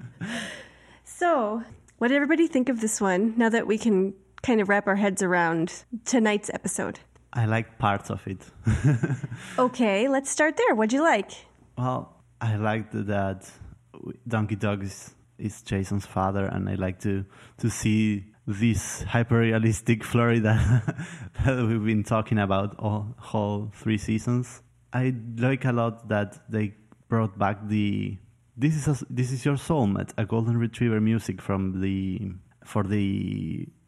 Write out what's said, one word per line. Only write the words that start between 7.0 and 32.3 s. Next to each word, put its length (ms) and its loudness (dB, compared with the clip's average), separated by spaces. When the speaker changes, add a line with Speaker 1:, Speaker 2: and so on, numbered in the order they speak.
Speaker 2:
I 140 0
like 320 -2
parts 320 0
of 160 -8
it. 140 -8
<laughs> 920 0
Speaker 1:
Okay, 500 2
let's 220 0
start 260 0
there. 180 4
What'd 180 2
you 100 2
like? 280 2
Speaker 2:
Well, 380 -4
I 160 0
liked 360 -2
that 440 -2
Donkey 300 0
Dog 280 -2
is, 300 -12
is 240 -8
Jason's 440 -2
father, 400 0
and 220 -4
I 60 -2
like 260 -4
to, 240 -2
to 120 0
see 540 0
this 560 0
hyper-realistic 1000 2
Florida 800 4
<laughs> 200 -4
that 120 2
we've 180 0
been 200 2
talking 340 0
about 400 0
all 400 -4
whole 560 -4
three 240 0
seasons. 640 -2
I 220 0
like 260 0
a 80 2
lot 360 -2
that 300 0
they 240 -2
brought 300 0
back 280 0
the 520 -2
"This 200 2
is 100 -4
a, 80 -10
this 220 -2
is 120 -6
your 120 2
soulmate," 600 0
a 100 -2
golden 320 0
retriever 420 0
music 420 0
from 380 -2
the, 500 -2